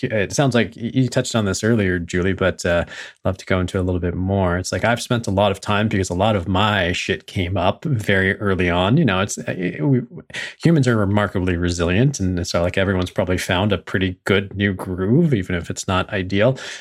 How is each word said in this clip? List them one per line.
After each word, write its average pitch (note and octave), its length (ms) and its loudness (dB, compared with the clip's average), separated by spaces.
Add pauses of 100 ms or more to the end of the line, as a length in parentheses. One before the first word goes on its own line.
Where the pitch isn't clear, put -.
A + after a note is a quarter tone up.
it G2+ 300 -2
sounds C#3 200 2
like A#2 220 0
y-, A2+ 180 -8
you B2+ 160 2
touched - 260 -2
on A2 100 2
this F#2 180 -2
earlier, G2+ 340 2
Julie, F2+ 360 -2
but, F#2 300 -2
uh, E2+ 240 0
I'd - 380 -14
love F#2+ 120 -2
to - 80 -18
go F#2+ 140 0
into F#2 200 -2
a - 20 0
little F2+ 180 0
bit F2 140 -2
more. F#2 440 0
It's F#2 140 -6
like, G2+ 140 -2
I've A#2 160 0
spent A#2 240 -2
a G#2 60 -2
lot G2+ 200 2
of G2 80 -6
time, G#2 280 0
because G2 240 0
a - 20 -2
lot G#2 220 2
of F2 120 -4
my G2 440 2
shit - 340 -4
came F#2 320 -4
up F2+ 280 0
very G2+ 520 2
early F#2 320 0
on. F#2 280 2
You E3+ 80 4
know, F#2+ 160 2
it's, - 180 -4
uh, - 160 -6 (260)
we, C3+ 200 2 (600)
humans D3+ 240 4
are A#2+ 80 4
remarkably G2 640 2
resilient. F2 600 2
And F2+ 260 -2
so, F2 160 0
like, F2 160 -2
everyone's F#2 320 0
probably F2+ 300 -2
found G2 340 0
a F2+ 60 0
pretty F#2+ 460 -2
good G2+ 300 0
new G2+ 180 0
groove, G2+ 600 2
even F2+ 220 -4
if E2+ 160 -4
it's - 160 -8
not F#2 220 0
ideal. G2+ 460 2 (260)